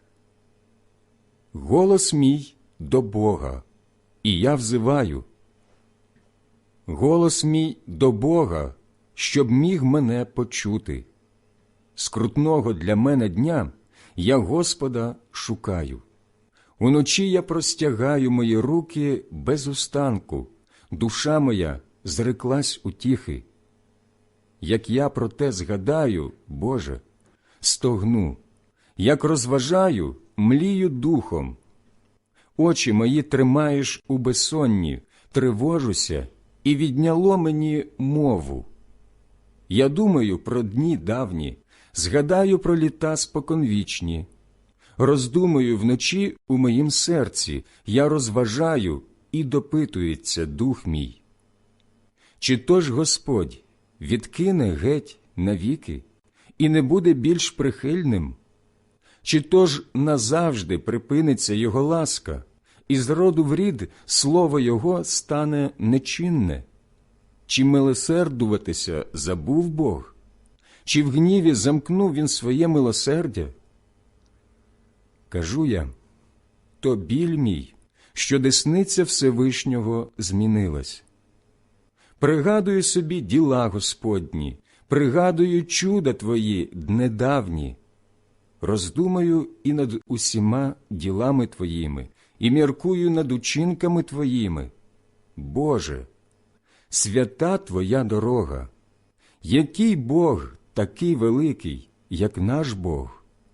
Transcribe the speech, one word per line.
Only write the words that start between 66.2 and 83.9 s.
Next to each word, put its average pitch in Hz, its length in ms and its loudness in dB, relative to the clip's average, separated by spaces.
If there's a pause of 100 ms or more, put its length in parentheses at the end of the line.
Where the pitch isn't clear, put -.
Чи 131 200 2
милосердуватися 131 1500 0
забув 90 560 -2
Бог? 131 460 -4 (680)
Чи 147 200 2
в 139 80 -2
гніві 165 420 4
замкнув 151 600 0
він 147 140 0
своє 131 400 0
милосердя? 135 800 0 (1800)
Кажу 90 360 -4
я, 87 240 -2 (920)
то 131 160 0
біль 151 420 -2
мій, 92 360 -2 (400)
що - 260 0
десниця 160 640 2
Всевишнього 123 1120 0
змінилась. 98 840 -2 (1160)
Пригадую 180 640 2
собі 175 380 -2
діла 123 460 2
Господні, 90 920 -4 (300)